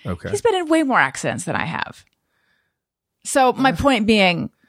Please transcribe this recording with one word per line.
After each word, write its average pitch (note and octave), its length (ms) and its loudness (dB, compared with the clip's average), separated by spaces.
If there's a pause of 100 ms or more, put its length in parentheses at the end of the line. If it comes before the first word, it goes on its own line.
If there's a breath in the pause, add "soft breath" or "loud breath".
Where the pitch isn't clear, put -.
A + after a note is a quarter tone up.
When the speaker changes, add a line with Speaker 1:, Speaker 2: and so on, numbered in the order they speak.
Speaker 1:
Okay. F#2 260 -8
Speaker 2:
He's - 120 -6
been A4+ 140 0
in F4 100 -4
way D#4+ 160 2
more B3+ 180 0
accidents C3+ 440 -2
than B2 120 -4
I - 80 -2
have. - 400 -10 (1200)
So C4 300 2
my C4 160 2
Speaker 1:
Yeah. E3 60 -2
Speaker 2:
point A#3+ 300 2
being F#3+ 440 2 (180)